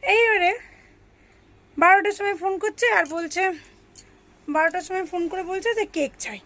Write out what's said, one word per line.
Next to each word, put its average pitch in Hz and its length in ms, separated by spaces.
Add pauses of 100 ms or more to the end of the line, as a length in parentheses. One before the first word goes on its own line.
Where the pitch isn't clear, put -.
এইবারে 427 560 (1200)
বারোটার 370 340
সময় 403 240
ফোন 381 220
করছে 427 280
আর 392 200
বলছে, 339 460 (960)
বারোটার 320 320
সময় 370 260
ফোন 339 220
করে 370 140
বলছে 381 320
যে 427 120
কেক 294 320
চাই 208 280